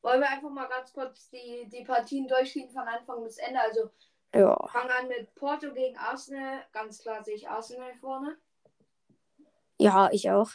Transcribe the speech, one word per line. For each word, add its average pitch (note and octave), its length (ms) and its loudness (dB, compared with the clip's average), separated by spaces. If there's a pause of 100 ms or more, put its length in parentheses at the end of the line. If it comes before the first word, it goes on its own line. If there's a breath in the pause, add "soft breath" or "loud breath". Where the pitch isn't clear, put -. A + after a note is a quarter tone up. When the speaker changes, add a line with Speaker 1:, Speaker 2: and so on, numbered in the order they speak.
Speaker 1:
Wollen B3+ 200 4
wir C#4 80 2
einfach C#4 200 -8
mal C4+ 180 -10
ganz B3+ 240 -8
kurz - 380 -12
die, A#3+ 420 -14
die A#3+ 120 -16
Partien C4 440 0
durchgehen C4 440 0
von B3+ 160 -6
Anfang A#3 360 -8
bis A3+ 140 -12
Ende? B3 240 -2
Also A3 300 0 (420)
Speaker 2:
Ja. - 340 6
Speaker 1:
Fangen B3 240 -2
an B3+ 160 0
mit A#3+ 280 -8
Porto C#4+ 380 -4
gegen B3+ 240 -2
Arsenal. C4+ 720 -8
Ganz G#3+ 280 -10
klar A3 240 -8
sehe G#3+ 120 -8
ich G#3 140 -12
Arsenal B3 460 -8
vorne. C4+ 420 -8 (1400)
Speaker 2:
Ja, G3 320 8
ich G3+ 180 0
auch. G3+ 260 4